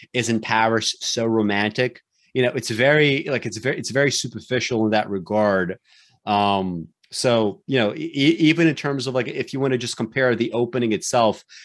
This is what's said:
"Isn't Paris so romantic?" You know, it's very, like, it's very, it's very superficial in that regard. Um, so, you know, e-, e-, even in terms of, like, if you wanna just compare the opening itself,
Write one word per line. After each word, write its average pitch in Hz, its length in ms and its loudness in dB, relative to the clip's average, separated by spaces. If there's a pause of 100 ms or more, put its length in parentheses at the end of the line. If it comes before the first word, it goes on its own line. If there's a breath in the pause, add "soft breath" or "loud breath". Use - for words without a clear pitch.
(120)
"Isn't 113 300 0
Paris 113 580 2
so - 260 -4
romantic?" 110 760 0 (300)
You 131 100 0
know, 120 120 2
it's 123 160 -6
very, 139 580 2
like, 123 180 -4
it's 107 120 -8
very, 123 200 -4
it's - 120 -8
very 135 220 2
superficial 120 720 -4
in 107 80 2
that 107 180 0
regard. 98 680 0 (460 soft breath)
Um, 98 640 -2 (220)
so, 113 560 0
you 135 120 0
know, 107 160 2
e-, - 200 -8
e-, 143 240 4
even 160 280 4
in 151 80 2
terms 139 320 -4
of, 131 80 -4
like, 123 140 -2
if 143 240 -8
you 135 80 -6
wanna 131 160 0
just 120 220 -6
compare 127 360 0
the 117 180 0
opening 120 400 0
itself, 107 520 0 (200 loud breath)